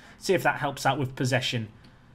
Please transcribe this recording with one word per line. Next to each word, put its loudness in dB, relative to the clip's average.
See 2
if 2
that 2
helps -4
out 2
with -4
possession. -2